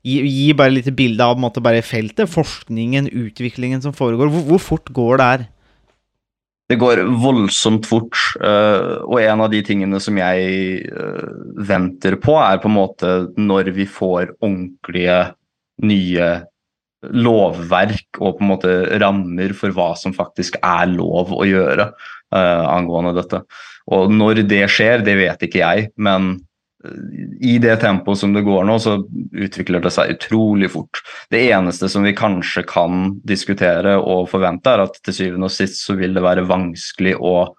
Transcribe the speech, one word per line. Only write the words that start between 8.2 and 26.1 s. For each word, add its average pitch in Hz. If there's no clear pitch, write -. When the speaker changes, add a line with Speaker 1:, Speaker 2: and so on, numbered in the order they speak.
Speaker 2:
eh, 104
og -
en 107
av 110
de 107
tingene 98
som 104
jeg, 92
eh, -
venter 95
på 151
er 98
på 107
en 107
måte 92
når 98
vi 98
får 92
ordentlige 90
nye 90
lovverk 98
og 95
på 104
en 101
måte 92
rammer 95
for 98
hva 87
som 95
faktisk -
er 87
lov 87
å -
gjøre, 98
eh, 87
angående 87
dette. 90
Og 95
når 107
det 101
skjer, 113
det 101
vet 90
ikke 87
jeg, 92
men, 95